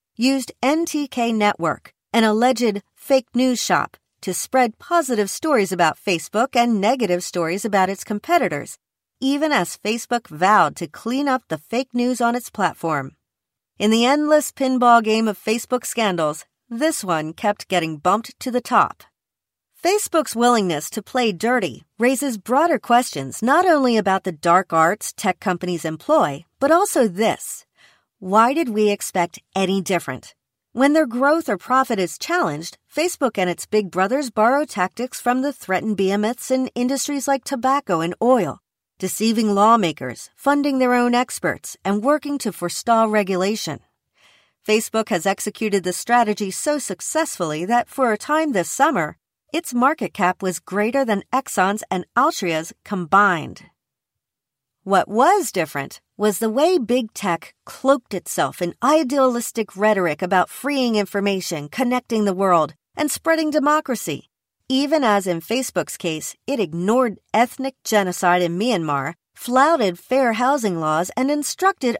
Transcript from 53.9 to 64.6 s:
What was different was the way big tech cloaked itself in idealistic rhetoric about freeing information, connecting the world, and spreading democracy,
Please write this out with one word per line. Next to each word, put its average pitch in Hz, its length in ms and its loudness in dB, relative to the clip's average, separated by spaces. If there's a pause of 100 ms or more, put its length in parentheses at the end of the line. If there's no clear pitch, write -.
What 190 240 2
was 285 440 2
different 151 480 -6 (160)
was 208 220 0
the 226 120 -2
way 320 280 2
big 240 340 -2
tech - 420 -6 (100)
cloaked - 500 -2
itself 156 480 -4
in 175 200 -4
idealistic 254 920 0
rhetoric 190 460 0
about 180 280 2
freeing 254 460 -2
information, 196 720 -2
connecting 240 560 -2
the 202 100 0
world, 180 400 2 (220)
and 302 140 -2
spreading 320 400 0
democracy, 285 800 -2 (400)